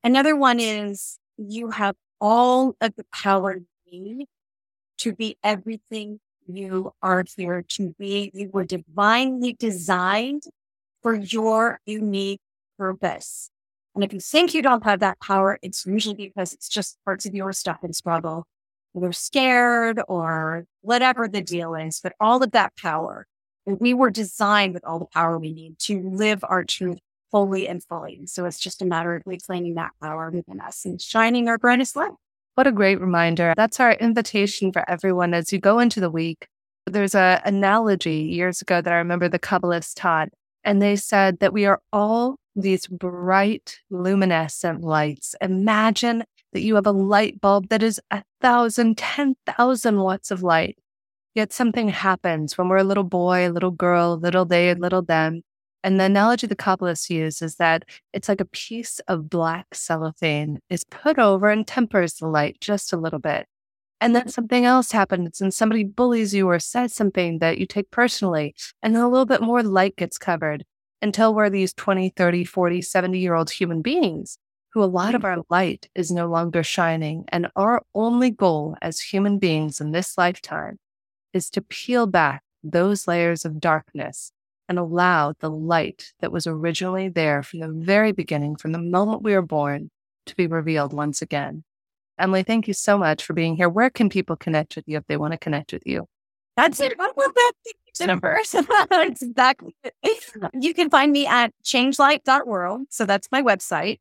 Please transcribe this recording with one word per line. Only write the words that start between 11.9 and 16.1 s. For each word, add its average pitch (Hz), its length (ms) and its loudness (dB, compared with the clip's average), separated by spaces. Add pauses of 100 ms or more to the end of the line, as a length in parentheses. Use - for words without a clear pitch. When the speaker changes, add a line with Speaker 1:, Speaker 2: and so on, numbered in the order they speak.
Speaker 1:
purpose. - 720 -8 (440)
And 202 80 -2
if 196 100 -2
you 196 60 -10
think 330 340 2
you 311 80 0
don't 240 240 2
have 202 160 2
that 190 200 0
power, 196 420 2
it's - 240 -12
usually 208 300 -2